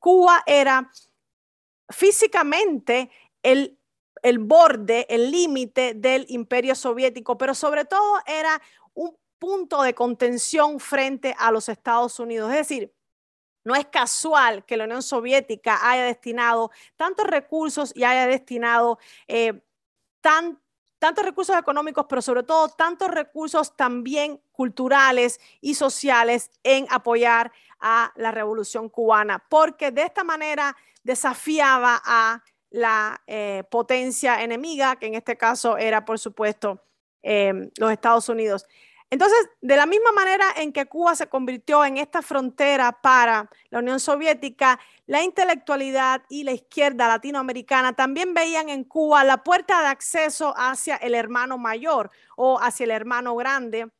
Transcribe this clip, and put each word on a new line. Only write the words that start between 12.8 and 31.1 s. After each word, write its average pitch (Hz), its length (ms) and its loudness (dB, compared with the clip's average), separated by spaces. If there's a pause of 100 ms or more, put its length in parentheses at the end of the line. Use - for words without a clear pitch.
no 233 100 -2
es 285 120 0
casual 254 760 0
que 233 120 -6
la 220 80 -4
Unión 233 180 -8
Soviética 240 800 -2
haya 247 220 2
destinado 233 680 -2 (260)
tantos 381 300 -2
recursos 302 720 -4
y 247 80 -2
haya 254 240 2
destinado, 233 720 0 (260)
eh, 226 380 -2 (560)
tan, 320 400 0 (400)
tantos 330 240 0
recursos 381 340 -2
económicos, 294 500 -4
pero 254 140 -4
sobre 247 220 -2
todo 320 240 2
tantos 339 420 -2
recursos 311 640 -4
también 277 640 -4 (120)
culturales 254 880 2 (200)
y 285 140 -4
sociales 247 800 0 (100)
en 269 280 2
apoyar 233 600 2 (300)
a 226 340 0
la 226 160 -4
Revolución 220 580 -6
Cubana, 214 640 0
porque 311 400 2
de 247 120 -2
esta 359 200 -4
manera 302 540 -4 (260)
desafiaba 262 1000 0